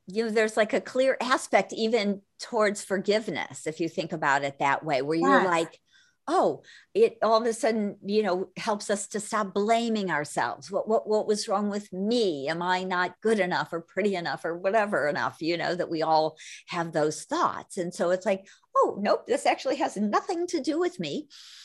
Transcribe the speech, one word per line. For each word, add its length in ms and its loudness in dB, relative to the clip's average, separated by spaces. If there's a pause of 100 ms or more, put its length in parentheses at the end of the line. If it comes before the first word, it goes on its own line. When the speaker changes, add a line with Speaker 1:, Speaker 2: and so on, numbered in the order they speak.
Speaker 1:
you 200 -2
know, 40 -2
there's, 280 2
like, 160 2
a 80 2
clear 360 2
aspect 540 2
even 480 0 (180)
towards 460 0
forgiveness, 840 -2
if 140 -6
you 80 -2
think 240 -6
about 320 2
it 140 -4
that 260 2
way, 160 2
where 160 0
you're 240 6
Speaker 2:
Yes. 60 2
Speaker 1:
like, 340 0 (480)
"Oh," 340 2 (300)
it 300 4
all 180 4
of 60 -2
a 80 0
sudden, 500 0
you 180 2
know, 360 0
helps 320 -2
us 180 -2
to 120 -6
stop 340 -4
blaming 560 2
ourselves. 600 -2
"What, 160 -2
what, 220 0
what 180 2
was 220 -2
wrong 220 0
with 200 -6
me? 580 0
Am 120 -2
I 240 0
not 380 -2
good 180 2
enough 320 0
or 80 -4
pretty 340 -2
enough 300 -4
or 140 -4
whatever 500 2
enough?" 320 -2
You 160 -2
know, 180 -2
that 140 -2
we 140 -2
all 340 2 (300)
have 260 -4
those 320 0
thoughts. 540 -2
And 160 -4
so 160 0
it's 160 0
like, 200 -2 (300)
"Oh, 240 2
nope, 260 0
this 200 0
actually 300 0
has 200 -2
nothing 520 -2
to 120 -2
do 180 -2
with 220 -2
me." 280 -6 (360)